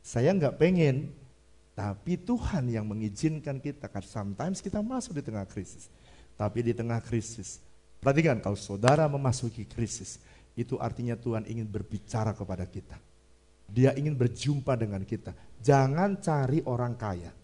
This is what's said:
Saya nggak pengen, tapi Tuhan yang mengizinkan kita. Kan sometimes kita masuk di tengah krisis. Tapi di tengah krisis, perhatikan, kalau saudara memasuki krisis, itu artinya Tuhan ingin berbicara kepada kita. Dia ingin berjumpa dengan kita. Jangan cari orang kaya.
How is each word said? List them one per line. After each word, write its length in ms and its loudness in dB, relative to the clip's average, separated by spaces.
Saya 320 2
nggak 240 2
pengen, 560 4
tapi 400 -2
Tuhan 560 0
yang 160 -2
mengizinkan 720 -2
kita. 320 -8
Kan 80 -4
sometimes 640 -6
kita 160 -4
masuk 400 -4
di 20 -10
tengah 220 -6
krisis. 480 -12
Tapi 320 0
di 80 4
tengah 320 -2
krisis, 560 -4
perhatikan, 400 6
kalau 160 0
saudara 480 4
memasuki 640 -2
krisis, 480 -6
itu 240 -2
artinya 360 -2
Tuhan 280 -2
ingin 240 -4
berbicara 640 -2
kepada 320 -6
kita. 320 -12
Dia 240 6
ingin 240 -2
berjumpa 640 0
dengan 240 -4
kita. 320 -8
Jangan 600 4
cari 440 0
orang 320 -2
kaya. 360 -6